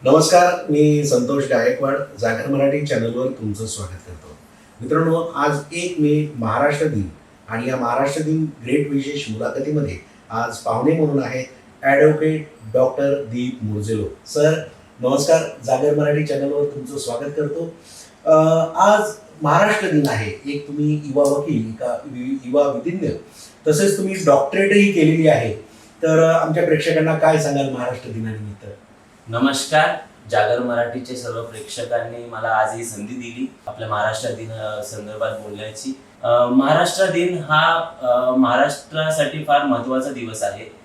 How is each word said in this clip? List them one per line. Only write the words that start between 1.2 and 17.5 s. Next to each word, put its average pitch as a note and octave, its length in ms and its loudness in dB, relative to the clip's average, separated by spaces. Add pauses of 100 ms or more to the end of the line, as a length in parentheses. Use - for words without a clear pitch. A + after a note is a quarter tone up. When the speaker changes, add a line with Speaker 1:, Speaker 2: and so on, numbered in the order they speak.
Speaker 1:
गायकवाड, B2+ 520 0 (240)
जागर A#2 300 -2
मराठी C#3 360 0
चॅनलवर A#2+ 400 -2
तुमचं A2 400 -6
स्वागत F2+ 400 -10
करतो. D#2 300 -20 (440)
मित्रांनो, D#3+ 560 0
आज D3 220 0 (140)
एक F3 260 -4
मे D3+ 380 2
महाराष्ट्र C#3 500 0
दिन G2 220 -2 (400)
आणि A#2 200 -6
या C3 80 -2
महाराष्ट्र C3+ 460 -2
दिन D#3 240 0 (180)
ग्रेट C#3+ 260 0
विशेष C#3 400 -4
मुलाखतीमध्ये C3+ 640 -4 (340)
आज A2+ 260 -6
पाहुणे A#2+ 360 0
म्हणून D3 320 0
आहेत B2+ 200 -6 (380)
ॲडव्होकेट D3+ 680 4 (240)
डॉक्टर C#3 520 0
दीप B2 380 -6
मुर्जेलो. G#2+ 420 -4 (220)
सर, D#3 340 2 (400)
नमस्कार, C3+ 400 4 (240)
जागर C3+ 300 2
मराठी D3 320 2
चॅनलवर C#3+ 380 -2
तुमचं C#3 340 -8
स्वागत C3+ 380 -6
करतो. D3+ 380 -4 (500)